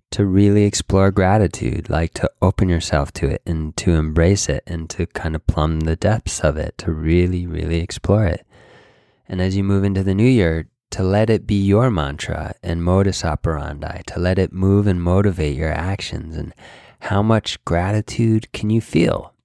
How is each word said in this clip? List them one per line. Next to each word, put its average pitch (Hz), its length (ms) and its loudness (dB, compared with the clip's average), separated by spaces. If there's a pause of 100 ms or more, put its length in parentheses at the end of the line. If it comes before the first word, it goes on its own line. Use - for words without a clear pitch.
(140)
to 104 100 0
really 101 380 4
explore 98 480 2
gratitude, 95 800 0
like, 82 240 -2
to - 160 -2 (100)
open 92 280 2
yourself 76 440 0
to - 160 -4
it 69 160 -4
and 80 320 -4
to 87 180 2
embrace 82 540 2
it 69 160 -4
and 80 240 -10
to - 180 -6
kind - 280 -6
of 76 140 -8
plumb 78 320 0
the 80 160 0
depths - 440 -2
of 76 160 2
it, - 220 -8
to - 140 -4
really, 87 560 0
really 80 320 -2
explore 101 440 0
it. - 220 -2 (840)
And 92 120 -6
as 95 160 0
you 98 80 0
move 98 180 2
into 98 220 0
the 95 100 2
new 101 80 2
year, 90 460 2 (240)
to - 100 -4
let 104 280 2
it - 180 0
be 104 80 2
your 101 340 4
mantra 76 720 -4
and 85 220 -4
modus 95 400 2
operandi, 76 840 -4
to - 140 -8
let 90 180 2
it 92 140 0
move 98 340 2
and 90 160 2
motivate 87 540 0
your 78 160 -2
actions. 80 640 -6
And - 180 -10 (460)
how 98 200 -2
much 110 440 0
gratitude 107 880 -2
can 107 180 -4
you 113 100 2
feel? - 540 -2 (100)